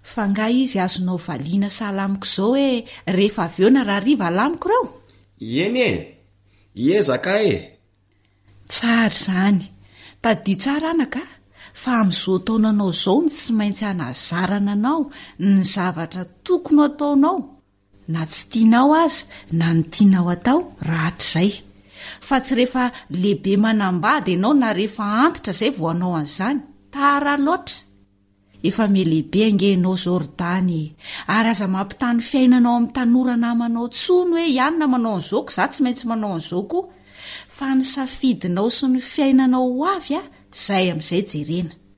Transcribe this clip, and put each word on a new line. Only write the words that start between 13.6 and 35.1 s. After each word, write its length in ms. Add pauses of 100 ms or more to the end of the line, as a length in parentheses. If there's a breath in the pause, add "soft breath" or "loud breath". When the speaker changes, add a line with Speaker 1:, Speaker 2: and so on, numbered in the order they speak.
Speaker 1:
hanazarana 880
anao 380 (280 loud breath)
ny 260
zavatra 600 (200)
tokony 420
ataonao. 520 (680)
Na 180
tsy 240
tianao 440
aza, 320 (260 loud breath)
na 220
ny 160
tianao 400
atao, 300 (200)
raha 300
hatrizay. 400 (680 loud breath)
Fa 200
tsy 140
rehefa 380 (180 loud breath)
lehibe 480
manambady 760
ianao 220
na 180
rehefa 320 (200)
antitra 280
izay 220
vao 160
hanao 240
an'izany. 460 (300)
Tara 460
loatra. 500 (760)
Efa 260
miha 160
lehibe 400
ange 260
ianao 240
izao 240
ry 100 (100)
Dany 340
e. 220 (340 loud breath)
Ary 220
aza 180
mampitany 520
fiainanao 560
amin'ny 160
tanora 440
namanao 520
tsony 440
hoe 160
ihany 300
na 80
manao 300